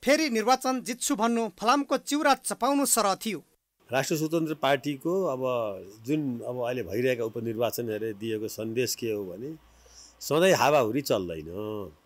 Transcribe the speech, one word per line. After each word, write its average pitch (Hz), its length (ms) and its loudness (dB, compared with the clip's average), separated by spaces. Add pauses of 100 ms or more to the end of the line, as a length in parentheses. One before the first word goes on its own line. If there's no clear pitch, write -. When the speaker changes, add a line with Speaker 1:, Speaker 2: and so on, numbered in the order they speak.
Speaker 1:
फेरि 302 260 4
निर्वाचन 247 520 0
जित्छु 247 340 -4
भन्नु 226 340 0 (100)
फलामको 277 380 2
चिउरा 285 360 2
चपाउनु 262 520 0
सरह 196 300 2
थियो। 175 280 -8 (480)
Speaker 2:
राष्ट्रिय 139 280 0
स्वतन्त्र 156 340 0
पार्टीको 147 720 0
अब 131 180 -2 (640)
जुन 135 340 0
अब 123 240 -6
अहिले 123 200 -2
भइरहेका 117 400 0
उपनिर्वाचनहरूले 113 880 -2
दिएको 107 340 -4
सन्देश 113 480 -4
के 117 160 -4
हो 104 140 -4
भने 110 300 -10 (640)
सधैँ 170 340 4
हावाहुरी 131 480 4
चल्दैन। 92 920 -4 (140)